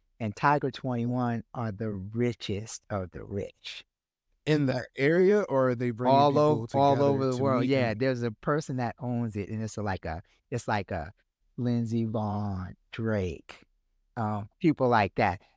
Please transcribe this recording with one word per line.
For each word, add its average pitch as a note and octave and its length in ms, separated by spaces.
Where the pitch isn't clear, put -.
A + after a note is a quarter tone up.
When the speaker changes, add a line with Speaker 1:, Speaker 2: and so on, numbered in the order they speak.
Speaker 1:
And G#2+ 160
Tiger C#3+ 340
twenty-one A#2+ 720
are A2+ 180
the G#2+ 200
richest G#2+ 1000
of F#2 220
the - 120
rich. - 600
Speaker 2:
In D3+ 200
that B2+ 220
area, F3+ 440
or C3 280
are B2 60
they B2 160
bringing B2 260
Speaker 1:
All C#3+ 140
Speaker 2:
people D3 100
Speaker 1:
o-, C#3 380
all C#3 160
Speaker 2:
together C#3 140
Speaker 1:
over C3+ 180
the B2+ 100
Speaker 2:
to B2+ 60
Speaker 1:
world. C3 180
Speaker 2:
meet C3 80
Speaker 1:
Yeah, B2+ 200
Speaker 2:
them? G#2+ 100
Speaker 1:
there's C3 240
a A#2 80
person D3 460
that A#2+ 220
owns A#2+ 360
it, G2+ 140
and A2 140
it's G#2+ 140
like G2+ 280
a, E2 160
it's - 180
like G#2+ 240
a E2+ 200
Lindsey A#2 480
Vonn, G#2 680
Drake, G#2+ 720
um, G#2+ 320
people C#3 300
like G#2+ 260
that. F#2+ 260